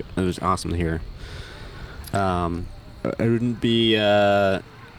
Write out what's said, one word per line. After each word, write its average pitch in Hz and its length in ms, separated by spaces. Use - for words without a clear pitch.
which 92 100
is 90 140
awesome 87 320
to 85 60
hear. 80 220
Um, 87 540
I - 40
wouldn't 117 380
be, 117 360
uh, 101 640